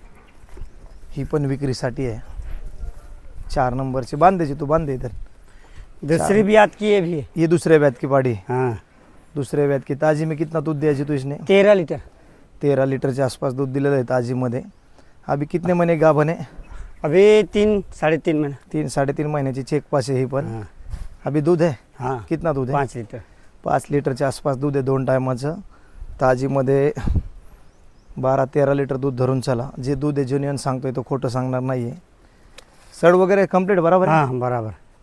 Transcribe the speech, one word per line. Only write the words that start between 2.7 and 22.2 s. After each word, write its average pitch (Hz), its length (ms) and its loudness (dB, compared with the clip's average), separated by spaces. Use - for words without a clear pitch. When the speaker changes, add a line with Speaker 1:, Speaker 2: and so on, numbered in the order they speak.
Speaker 1:
चार 127 240 0
नंबरची. 131 420 -4
बांध 180 220 4
द्यायची 147 220 -4
तू, 151 60 -6
बांध 156 220 0
दे 135 60 -4
इधर. 123 140 -6
Speaker 2:
दूसरी 156 160 0
Speaker 1:
चार. 196 260 4
Speaker 2:
ब्यात 208 240 6
की 208 80 -2
ये 208 140 4
भी. 165 200 -2
Speaker 1:
ये 165 120 2
दूसरे 160 320 6
ब्यात 143 120 4
की 151 60 -4
पाड़ी. 131 260 2
Speaker 2:
हाँ. 123 400 -2
Speaker 1:
दूसरे 143 320 -2
ब्यात 139 200 0
की. 143 80 -2
ताजी 156 300 2
में 160 120 -4
कितना 160 220 -4
दूध 147 200 -2
दिया 151 140 2
जी 135 100 -2
तू 147 100 -2
इसने? 139 220 -4
Speaker 2:
तेरह 196 260 8
लीटर. 165 240 0
Speaker 1:
तेरह 135 240 2
लिटरच्या 135 400 0
आसपास 131 280 -4
दूध 135 160 -2
दिलेलं 139 260 0
आहे 131 80 2
ताजीमध्ये. 123 580 -2
अभी 143 180 -2
कितने 175 280 -2
महिने 170 220 4
गाभण 151 340 4
आहे? 170 80 -4
Speaker 2:
अभी 196 400 6
तीन, 208 280 2
साढ़े 156 240 0
तीन 156 220 0
महीने. 143 340 -6
Speaker 1:
तीन, 151 140 -2
साढ़े 143 300 -2
तीन 151 100 -2
महिन्याची 135 360 -2
चेक 143 280 -2
पास 139 180 0
आहे 131 100 0
ही 131 60 0
पण. 131 200 -4
Speaker 2:
हाँ. 110 160 -8
Speaker 1:
अभी 147 160 0
दूध 160 200 2
है? 160 180 0
Speaker 2:
हाँ. 127 180 -4